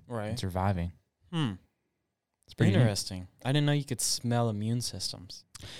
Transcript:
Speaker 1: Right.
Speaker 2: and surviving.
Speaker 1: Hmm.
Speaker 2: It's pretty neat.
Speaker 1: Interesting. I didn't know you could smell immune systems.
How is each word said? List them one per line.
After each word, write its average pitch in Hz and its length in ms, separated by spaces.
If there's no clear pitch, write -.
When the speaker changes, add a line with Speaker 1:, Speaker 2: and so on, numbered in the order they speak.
Speaker 1:
Right. 110 220
Speaker 2:
and 117 100
surviving. 90 540
Speaker 1:
Hmm. 147 220
Speaker 2:
It's - 80
pretty 165 180
neat. 185 80
Speaker 1:
Interesting. 98 480
I 123 80
didn't 147 140
know 147 60
you 147 120
could - 160
smell 120 480
immune 110 320
systems. - 640